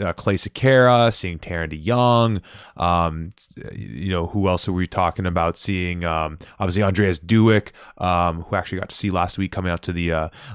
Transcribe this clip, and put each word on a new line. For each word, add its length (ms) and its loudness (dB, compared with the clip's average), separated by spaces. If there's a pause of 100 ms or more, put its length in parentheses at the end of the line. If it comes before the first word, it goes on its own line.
uh, 120 -2
Clay 220 -2
Sakara, 760 4
seeing 280 -4
Taron 340 -6
DeYoung, 680 2 (360)
um, 520 0 (420)
you 380 -8
know, 160 -2
who 220 0
else 200 0
are 60 0
we 120 0
talking 380 -2
about? 320 0
Seeing, 480 -4
um, 340 -2 (220)
obviously 220 0
Andreas 360 2
Duick, 520 4 (260)
um, 460 0
who 140 -6
actually 240 -6
got 100 -10
to 40 -8
see 160 -2
last 280 -2
week 120 -2
coming 220 -2
out 120 -4
to 100 -4
the, 180 0
uh, 160 -2 (260)